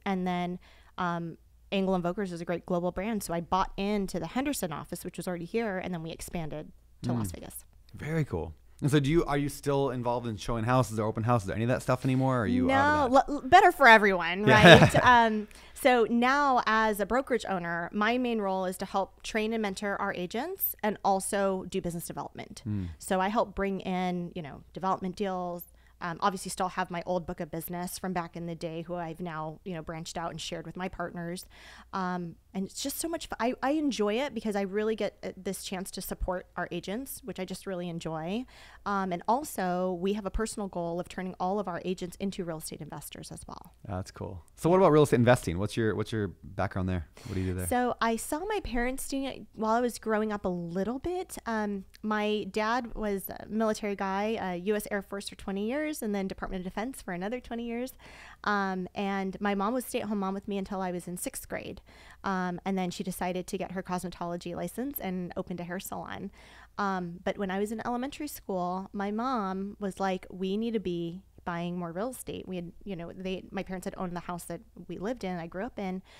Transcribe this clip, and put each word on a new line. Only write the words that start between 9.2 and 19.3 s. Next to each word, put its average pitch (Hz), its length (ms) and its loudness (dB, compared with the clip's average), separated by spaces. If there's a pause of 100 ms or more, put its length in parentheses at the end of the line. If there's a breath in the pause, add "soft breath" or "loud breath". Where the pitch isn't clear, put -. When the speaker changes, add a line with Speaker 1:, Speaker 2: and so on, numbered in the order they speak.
Speaker 2:
are 143 140 0
you 143 100 0
still 139 420 0
involved 120 360 -2
in 110 100 -2
showing 113 260 -2
houses 113 380 4
or 107 60 2
open 110 180 0
houses 113 260 2
or - 40 -2
any 110 100 0
of 120 40 2
that 127 140 2
stuff - 220 0
anymore? 131 320 4
Or 120 60 2
are - 40 2
you 254 240 4
out 285 360 4
of 240 40 0
Speaker 1:
No, 262 60 6
Speaker 2:
that? 269 120 8
Speaker 1:
l-, 285 80 -2
l-, 254 120 -6
better 359 240 12
for 269 160 10
everyone, 190 580 8
Speaker 2:
Yeah. 180 320 12
<laughs> - 20 10
Speaker 1:
right? - 240 8
Um, 226 440 8 (240 loud breath)
so 247 360 6
now 254 580 4
as 220 340 2
a 202 60 0
brokerage 240 420 0
owner, 170 440 -2
my 214 260 2
main 240 220 0
role 190 260 0
is 185 120 -4
to 202 60 -6
help 190 380 -2
train 220 320 0